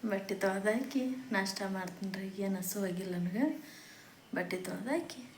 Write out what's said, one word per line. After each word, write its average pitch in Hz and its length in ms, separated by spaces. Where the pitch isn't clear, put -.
ಬಟ್ಟೆ 196 220
ತೊಳ್ದು 196 300
ಹಾಕಿ 262 300
ನಾಷ್ಟ 196 220
ಮಾಡ್ತೀನಿ 190 440
ರೀ. 190 80
ಏನು 196 160
ಹಸು 208 180
ಆಗಿಲ್ಲ 180 300
ನನಗೆ. 185 260
ಬಟ್ಟೆ 180 220
ತೊಳ್ದು 196 280
ಹಾಕಿ 302 260